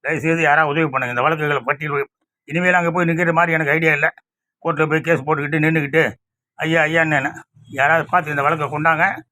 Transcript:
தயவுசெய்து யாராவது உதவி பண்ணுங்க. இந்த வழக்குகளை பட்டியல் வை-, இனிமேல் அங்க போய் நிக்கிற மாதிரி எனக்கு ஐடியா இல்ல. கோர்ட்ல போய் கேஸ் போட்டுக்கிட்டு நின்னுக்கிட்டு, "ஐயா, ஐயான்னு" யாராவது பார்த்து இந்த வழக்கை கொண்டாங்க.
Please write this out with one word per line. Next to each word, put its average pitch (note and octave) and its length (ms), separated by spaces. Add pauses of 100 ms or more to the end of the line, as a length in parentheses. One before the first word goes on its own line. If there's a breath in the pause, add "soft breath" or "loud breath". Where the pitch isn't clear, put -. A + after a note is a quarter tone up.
தயவுசெய்து D#3+ 420
யாராவது D3+ 300
உதவி D#3 180
பண்ணுங்க. B2+ 180
இந்த A#2+ 140
வழக்குகளை D3 420
பட்டியல் C#3+ 280
வை-, C#3+ 160 (360)
இனிமேல் F3+ 300
அங்க E3+ 160
போய் F3 160
நிக்கிற E3 260
மாதிரி E3 200
எனக்கு D#3 200
ஐடியா D#3+ 200
இல்ல. D3+ 220 (480)
கோர்ட்ல D#3 260
போய் D#3 120
கேஸ் D#3 220
போட்டுக்கிட்டு D3 380
நின்னுக்கிட்டு, D3+ 520 (420)
"ஐயா, D#3+ 280
ஐயான்னு" D#3 500 (380)
யாராவது D#3 400
பார்த்து E3 200
இந்த C#3+ 120
வழக்கை D3+ 240
கொண்டாங்க. D#3+ 540 (120)